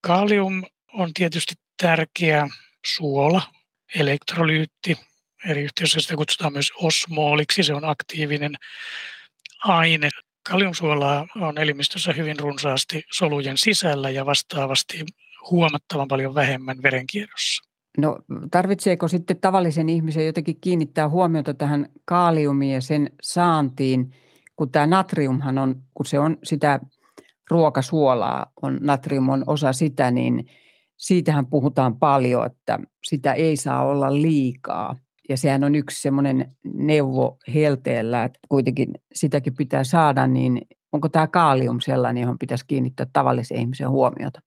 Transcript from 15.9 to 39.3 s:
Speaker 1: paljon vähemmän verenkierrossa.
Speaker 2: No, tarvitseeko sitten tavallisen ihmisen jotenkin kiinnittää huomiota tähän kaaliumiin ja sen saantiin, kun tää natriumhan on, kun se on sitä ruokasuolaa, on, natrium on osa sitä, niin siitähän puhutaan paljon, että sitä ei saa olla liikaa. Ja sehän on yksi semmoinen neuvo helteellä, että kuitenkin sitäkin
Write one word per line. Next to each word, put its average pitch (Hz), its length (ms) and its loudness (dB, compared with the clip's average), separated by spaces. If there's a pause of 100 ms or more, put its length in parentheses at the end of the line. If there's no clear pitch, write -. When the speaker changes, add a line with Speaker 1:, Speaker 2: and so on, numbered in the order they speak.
Speaker 1:
paljon 135 260 -2
vähemmän 131 480 -2
verenkierrossa. 131 880 -4 (260)
Speaker 2:
No, 147 200 0 (320)
tarvitseeko 180 580 0
sitten 170 320 -2
tavallisen 170 480 2
ihmisen 160 380 0
jotenkin 160 340 -4
kiinnittää 160 480 0
huomiota 160 460 0
tähän 143 320 -2 (180)
kaaliumiin 147 680 2
ja 131 60 -2
sen 147 300 0 (120)
saantiin, 135 920 0 (420)
kun 143 140 -4
tää 147 160 4
natriumhan 143 720 0
on, 131 160 0 (200)
kun - 120 -6
se 143 120 0
on 151 260 2
sitä 143 360 0 (680)
ruokasuolaa, 135 960 2 (160)
on, 135 180 -2
natrium 139 480 0
on 135 180 0
osa 143 260 0
sitä, 131 380 0
niin 123 400 0 (460)
siitähän 151 500 2
puhutaan 131 500 0
paljon, 123 500 2
että - 320 -6 (260)
sitä 139 280 -2
ei 156 240 2
saa 135 280 -2
olla 139 280 0 (100)
liikaa. 131 760 -2 (320)
Ja 135 80 -2
sehän 139 280 0
on 143 100 2
yksi 143 280 -4
semmoinen 135 540 0 (180)
neuvo 135 640 0 (160)
helteellä, 127 720 0
että - 140 -8 (100)
kuitenkin 135 400 0 (260)
sitäkin 135 420 -2